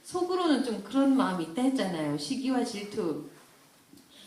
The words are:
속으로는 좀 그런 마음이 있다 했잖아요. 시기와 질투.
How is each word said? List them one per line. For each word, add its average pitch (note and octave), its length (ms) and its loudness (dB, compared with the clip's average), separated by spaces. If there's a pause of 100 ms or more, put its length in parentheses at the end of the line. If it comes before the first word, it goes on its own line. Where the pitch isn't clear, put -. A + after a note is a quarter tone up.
속으로는 F4 600 2
좀 G#3+ 200 -4
그런 C4+ 320 4
마음이 F#3 300 2
있다 B3 160 -4
했잖아요. F3+ 560 0
시기와 B3+ 480 -2
질투. G3 640 -4 (960)